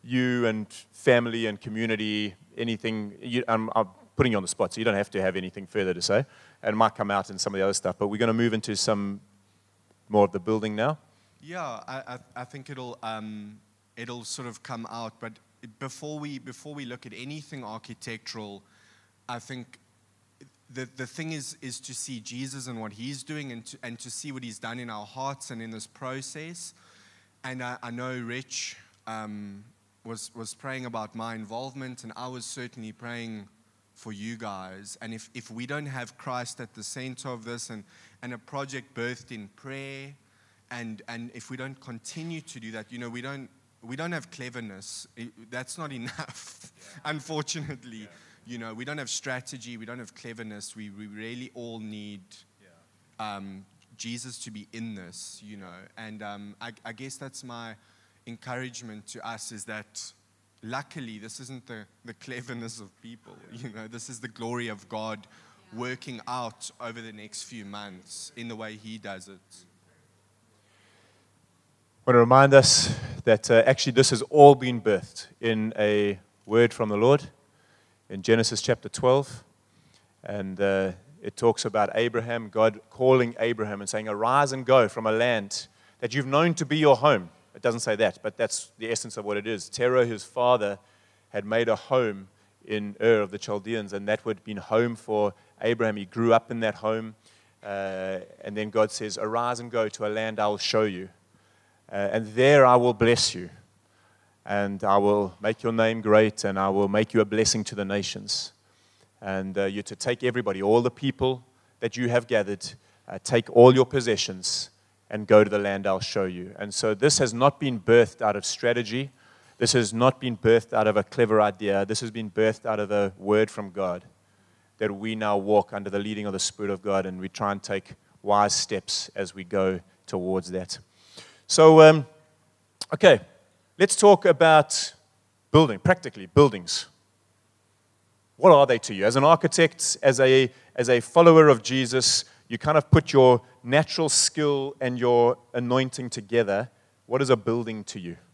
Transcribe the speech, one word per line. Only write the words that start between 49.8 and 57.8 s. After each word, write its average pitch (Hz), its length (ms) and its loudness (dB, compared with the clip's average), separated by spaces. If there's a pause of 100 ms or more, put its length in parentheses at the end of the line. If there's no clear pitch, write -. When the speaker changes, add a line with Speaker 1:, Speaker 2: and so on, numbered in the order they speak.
Speaker 2:
don't 120 140 -16
have 110 160 -18
cleverness. 110 580 -16
We, 107 160 -16
we 104 180 -18
really 113 460 -14
all 117 260 -14
need, 104 420 -14 (400)
Speaker 1:
Yeah. 101 720 -16
Speaker 2:
um, 98 300 -16 (320)
Jesus 117 480 -14
to 117 60 -16
be 104 200 -18
in 113 240 -12
this, 87 480 -18
you 104 140 -18
know. 92 160 -20 (240)
And, 107 260 -16
um, 101 380 -16
I, 117 100 -14 (140)
I 117 80 -14
guess 135 240 -16
that's 135 260 -18
my 117 320 -16 (500)